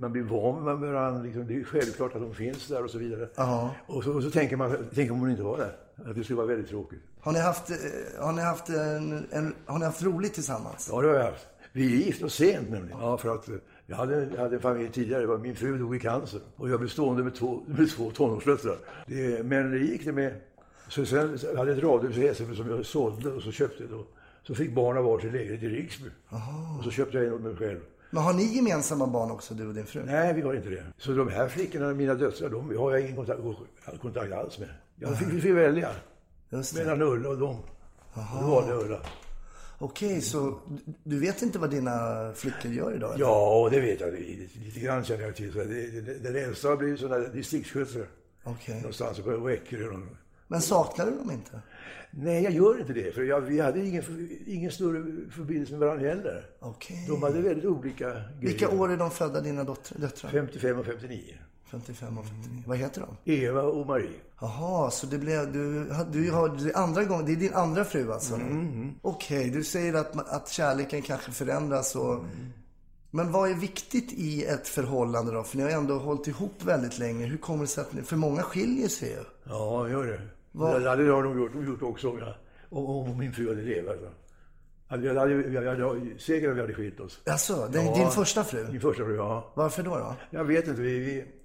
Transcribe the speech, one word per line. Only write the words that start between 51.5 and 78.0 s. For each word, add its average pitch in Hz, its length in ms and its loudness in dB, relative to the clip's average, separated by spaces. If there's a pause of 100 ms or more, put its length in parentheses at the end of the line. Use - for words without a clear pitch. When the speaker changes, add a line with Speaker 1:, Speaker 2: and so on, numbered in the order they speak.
Speaker 1:
Nej, 165 320 0
jag 190 100 4
gör 208 260 8
inte 127 140 -4
det. 95 220 -4
För 127 80 0
jag, 139 180 2
vi 143 180 2
hade 156 260 2
ingen, 175 180 -2 (420)
ingen 180 260 -4
större 165 320 0 (280)
förbindelse 151 400 -4
med 147 80 -4
varandra 147 300 4
heller. 165 360 -4 (140)
Speaker 2:
Okej. 175 500 -10
Speaker 1:
De 143 140 0
hade 147 180 4
väldigt 170 240 2
olika 135 400 0
grejer. 117 340 -6
Speaker 2:
Vilka 202 300 2
år 185 220 4
är 180 60 2
de 170 140 0
födda, 151 300 -2
dina 143 220 -2
dotter-, - 360 -8
döttrar? 143 300 -6
Speaker 1:
Femtiofem 127 500 0
och 127 60 -4
femtionio. 117 500 -8 (300)
Speaker 2:
Femtiofem 117 520 -10
och 107 80 -10
femtionio. 117 420 -10
Vad 127 100 0
heter 135 240 -4 (220)
de? 170 80 2
Speaker 1:
Eva 131 300 4
och 147 260 2
Marie. 98 320 0 (220)
Speaker 2:
Jaha, 143 500 0
så - 160 -4
det 139 100 -2
blev, 147 340 0
du, 147 400 -2 (200)
du 160 200 2
har, 165 180 6
det 143 200 -2
är - 80 0
andra 180 260 4
gången, 180 220 2
det 151 60 2
är 165 40 4
din 185 180 2
andra 180 320 2
fru 131 260 0
alltså? 123 240 -4
Speaker 1:
Mm, 123 120 -2
mm. 139 540 -4
Speaker 2:
Okej, 143 480 -2
du 147 140 0
säger 170 300 0
att, 151 360 -2
att 143 200 -6
kärleken 139 520 0
kanske 139 300 -6
förändras 139 640 0
och 127 180 2
Speaker 1:
Mm. 120 140 -4 (840)
Speaker 2:
Men 165 200 0
vad 190 180 6
är 190 40 2
viktigt 196 600 -2
i 151 320 -2
ett 143 220 0
förhållande 120 640 0
då? 113 120 0
För 131 140 -6
ni 135 60 4
har 143 60 2
ändå 143 280 2
hållit 143 300 -2
ihop 180 360 -4
väldigt 127 360 2
länge. 117 260 -2
Hur 139 120 -2
kommer 156 240 -2
det 147 60 -2
sig 143 140 -2
att 143 120 -8
ni, 135 80 -6